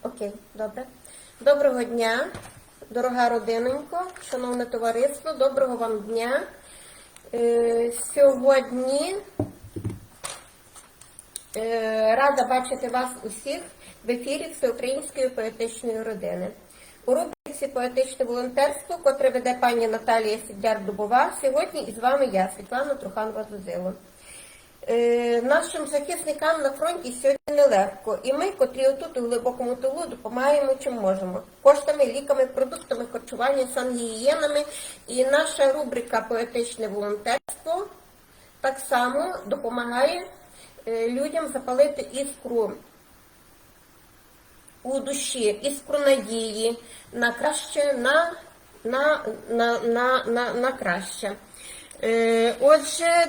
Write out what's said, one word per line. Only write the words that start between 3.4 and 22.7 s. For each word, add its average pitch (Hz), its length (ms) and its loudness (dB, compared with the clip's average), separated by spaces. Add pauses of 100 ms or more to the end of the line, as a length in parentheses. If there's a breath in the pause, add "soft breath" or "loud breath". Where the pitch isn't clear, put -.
шановне 247 360 -2
товариство, 240 680 0
доброго 262 440 2
вам 220 220 -2
дня. 226 440 -2 (920 loud breath)
Е, 233 580 2 (220)
сьогодні, 269 1000 4 (2500)
е, 220 580 2
рада 269 280 4
бачити 254 440 -2
вас 247 220 -2 (140)
усіх 285 380 -8 (420 loud breath)
в 214 60 -10
ефірі 277 480 -4
Всеукраїнської 262 720 -2
поетичної 226 720 -6
родини. 185 440 -6 (580 loud breath)
У 247 80 4
рубриці 294 600 -4
«Поетичне 254 520 -2
волонтерство», 254 720 -2
котре 277 320 4
веде 247 320 0
пані 233 260 4
Наталія 220 500 2 (100)
Сідляр-Дубова, 208 840 2 (120)
сьогодні 285 420 0
із 220 140 -10
вами 262 280 4
я, 190 320 2
Світлана 262 360 -4